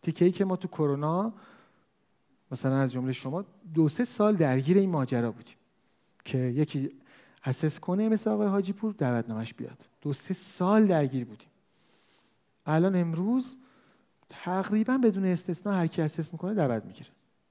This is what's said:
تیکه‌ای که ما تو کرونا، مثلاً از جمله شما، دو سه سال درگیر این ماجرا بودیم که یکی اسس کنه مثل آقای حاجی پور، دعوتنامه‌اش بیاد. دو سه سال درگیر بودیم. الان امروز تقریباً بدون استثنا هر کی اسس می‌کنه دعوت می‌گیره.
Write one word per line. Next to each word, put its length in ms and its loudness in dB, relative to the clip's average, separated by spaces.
تیکه‌ای 280 2
که 140 -2
ما 120 -2
تو 120 -8
کرونا، 640 -2
مثلاً 260 -2
از 160 2
جمله 200 -4
شما، 320 -6
دو 140 6
سه 160 -2
سال 320 2
درگیر 420 4
این 120 2
ماجرا 420 0
بودیم 240 -16
که 140 -2
یکی 520 -2
اسس 360 -2
کنه 280 0
مثل 220 0
آقای 180 2
حاجی 240 0
پور، 200 -4
دعوتنامه‌اش 640 -2
بیاد. 340 -14
دو 120 -4
سه 220 -6
سال 520 2
درگیر 380 2
بودیم. 240 -18
الان 300 2
امروز 600 -2
تقریباً 680 0
بدون 260 4
استثنا 480 -2
هر 140 2
کی 160 -2
اسس 300 -4
می‌کنه 220 -6
دعوت 300 0
می‌گیره. 260 -18